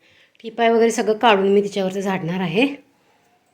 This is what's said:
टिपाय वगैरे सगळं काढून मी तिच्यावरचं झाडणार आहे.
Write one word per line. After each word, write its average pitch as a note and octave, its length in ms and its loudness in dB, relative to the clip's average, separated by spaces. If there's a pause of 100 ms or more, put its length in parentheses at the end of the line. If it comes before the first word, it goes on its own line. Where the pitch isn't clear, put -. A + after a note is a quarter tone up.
(440)
टिपाय A3+ 260 0
वगैरे A3+ 220 4
सगळं A3 220 -2
काढून G#3 360 2
मी G3+ 120 4
तिच्यावरचं G3 380 -4
झाडणार F#3 400 -4
आहे. F#3 240 -2 (920)